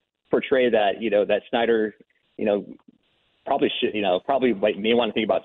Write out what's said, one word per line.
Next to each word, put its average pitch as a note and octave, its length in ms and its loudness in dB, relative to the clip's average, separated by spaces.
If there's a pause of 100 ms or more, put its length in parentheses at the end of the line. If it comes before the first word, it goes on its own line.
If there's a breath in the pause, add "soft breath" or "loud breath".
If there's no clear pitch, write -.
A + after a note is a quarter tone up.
(300)
portray B2+ 400 2
that, G#2+ 320 2
you A2+ 80 -4
know, G2+ 160 2
that G2+ 240 0
Snyder, A2+ 460 0 (420)
you G#2 80 -6
know, G#2 180 0 (800)
probably C#3+ 360 0
should, G#2 160 -2
you G#2 80 -4
know, F#2 160 0
probably B2+ 340 0
might, G2 240 0
may G#2+ 160 0
wanna A#2 200 0
think A2+ 120 -2
about F#2+ 200 0